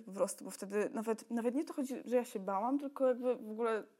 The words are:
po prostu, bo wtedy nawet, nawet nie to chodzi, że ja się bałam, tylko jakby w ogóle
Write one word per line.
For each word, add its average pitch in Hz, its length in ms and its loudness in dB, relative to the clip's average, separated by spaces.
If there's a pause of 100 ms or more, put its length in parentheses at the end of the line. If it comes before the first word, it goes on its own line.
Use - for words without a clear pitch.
po 190 60 -12
prostu, 196 340 0
bo 190 60 -8
wtedy 202 420 0
nawet, 220 380 -2
nawet 233 240 2
nie 320 100 0
to 339 80 -8
chodzi, 269 220 -2 (100)
że 233 100 2
ja 240 100 4
się 220 140 -8
bałam, 202 400 2
tylko 277 280 2
jakby 247 280 4
w 214 160 -8
ogóle 226 320 0 (160)